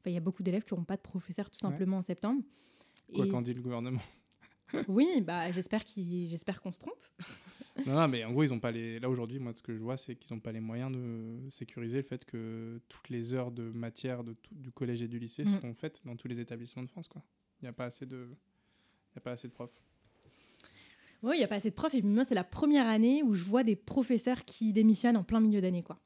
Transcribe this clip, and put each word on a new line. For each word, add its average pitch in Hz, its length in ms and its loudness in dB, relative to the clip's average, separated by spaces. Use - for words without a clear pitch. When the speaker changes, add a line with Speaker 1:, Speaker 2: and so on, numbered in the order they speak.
Speaker 1:
enfin, 185 100 -6
il 175 40 -2
y - 20 -2
a 170 40 -2
beaucoup 180 220 -4
d'élèves 185 220 0
qui - 80 -6
auront 175 120 -2
pas 196 120 -6
de - 60 -8
professeurs, 190 480 -8
tout - 60 -16
Speaker 2:
Ouais. 196 140 -2
Speaker 1:
simplement, 190 280 0
en 185 40 -2
septembre. 220 400 -2
Speaker 2:
Quoi - 120 4
Speaker 1:
Et - 20 2
Speaker 2:
qu'en 123 140 0
dit 120 100 -2
le 123 80 -6
gouvernement. 123 400 -4
Speaker 1:
Oui, 269 320 4
bah, 170 320 -2
j'espère 185 320 -2
qu'il, 175 460 -6
j'espère 170 320 -6
qu'on 185 100 -8
se - 80 -14
trompe. - 240 -14
Speaker 2:
<laughs> 180 80 -14
Non, 135 80 0
non, 160 120 6
mais 123 160 0
en 110 100 -4
gros, 139 100 4
ils 139 100 4
ont 117 80 -2
pas 120 100 -2
les, 113 300 -6
là, 127 80 -2
aujourd'hui, 123 300 -2
moi, 120 160 -6
ce - 80 -18
que 117 120 -8
je 110 60 -6
vois, 120 160 -4
c'est 131 180 -10
qu'ils - 200 -14
ont 113 60 -8
pas 113 120 -8
les 110 80 -6
moyens 117 320 -4
de 117 460 -8
sécuriser 120 480 -6
le 135 60 0
fait 131 240 -8
que 113 600 -8
toutes - 220 -20
les 120 240 -4
heures 127 180 -2
de 120 200 -8
matière 117 540 -6
de 117 100 -10
tout, - 200 -20
du 135 160 -14
collège 120 300 -4
et 117 80 -4
du 120 100 -6
lycée 117 260 -8
Speaker 1:
Mm. 202 120 4
Speaker 2:
seront 135 180 -6
faites - 300 -10
dans 123 100 -10
tous 120 140 -10
les 120 100 -4
établissements 120 440 -10
de 127 80 -10
France, - 180 -16
quoi. 165 140 -20
Il - 20 -14
y 127 40 -10
a 120 40 -10
pas 123 140 -8
assez 120 180 -10
de, 127 240 -12
il - 840 -20
y - 40 -14
a - 40 -16
pas 123 100 -8
assez 123 160 -10
de 120 60 -16
profs. - 280 -14
Speaker 1:
Oui, 269 160 4
il - 20 6
y 233 40 6
a 190 40 0
pas 214 60 -2
assez 208 160 0
de - 40 -8
profs. 302 200 0
Et 254 80 4
puis 202 80 4
moi, 233 160 4
c'est 254 80 2
la - 100 2
première 294 420 6
année 226 360 6
où 247 120 6
je 180 80 0
vois 214 220 4
des 220 100 6
professeurs 254 680 0
qui 220 300 0
démissionnent 220 420 8
en 190 80 2
plein 220 160 4
milieu 214 220 6
d'année, 180 200 2
quoi. - 240 -12